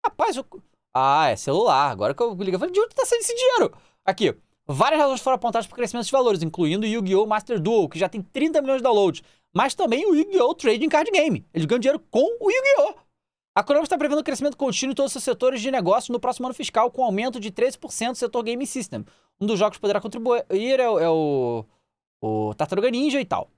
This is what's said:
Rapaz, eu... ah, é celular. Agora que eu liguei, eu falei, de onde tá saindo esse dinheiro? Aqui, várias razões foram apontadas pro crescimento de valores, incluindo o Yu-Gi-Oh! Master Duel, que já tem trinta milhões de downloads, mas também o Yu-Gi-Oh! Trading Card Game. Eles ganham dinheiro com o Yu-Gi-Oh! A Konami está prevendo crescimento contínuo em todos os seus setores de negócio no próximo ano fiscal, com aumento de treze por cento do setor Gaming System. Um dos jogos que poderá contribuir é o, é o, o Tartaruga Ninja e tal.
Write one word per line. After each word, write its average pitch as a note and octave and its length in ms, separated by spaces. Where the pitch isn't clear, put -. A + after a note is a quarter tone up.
Rapaz, G#4 300
eu... C4 100
ah, C#3 360
é G#2+ 80
celular. D3 520
Agora F#3 240
que - 80
eu A#3 120
liguei, F#3 220
eu F3+ 40
falei, F4+ 140
de G4 80
onde A4+ 120
tá C5 120
saindo A#4 160
esse A#4 120
dinheiro? B4 400
Aqui, F#3 340
várias A3+ 320
razões C4+ 220
foram C4 140
apontadas A#3 300
pro - 120
crescimento A#3+ 280
de - 60
valores, A#3 320
incluindo E3+ 420
o A3 40
Yu-Gi-Oh! G3+ 360
Master G#3+ 360
Duel, G3+ 260
que D3+ 100
já - 120
tem G#3+ 120
trinta D4+ 400
milhões C4+ 180
de A#3+ 40
downloads, G#3 400
mas A#3+ 180
também D4 320
o G4 80
Yu-Gi-Oh! E4 420
Trading A#3+ 340
Card D#4 200
Game. D#4+ 440
Eles D#3+ 120
ganham A#3 140
dinheiro C#4 320
com F4+ 340
o G4 60
Yu-Gi-Oh! C5+ 480
A G3+ 80
Konami C#4+ 200
está D#4+ 140
prevendo D4 280
crescimento D4 320
contínuo C4 340
em C4 40
todos C#4 140
os - 40
seus B3 100
setores B3+ 380
de B3+ 100
negócio A3 400
no A#3+ 80
próximo B3 280
ano C4 60
fiscal, A#3+ 380
com B3+ 100
aumento A#3 380
de G#3+ 100
treze A#3 280
por - 160
cento A#3 180
do A#3+ 60
setor A#3+ 260
Gaming A#3 220
System. G#3 400
Um G3+ 80
dos G#3+ 100
jogos G#3 200
que - 40
poderá G3+ 200
contribuir A#3 480
é A#3+ 400
o, G#3 100
é E3 100
o, C3+ 560
o G#2+ 340
Tartaruga G3 360
Ninja C4+ 300
e G#3 40
tal. - 320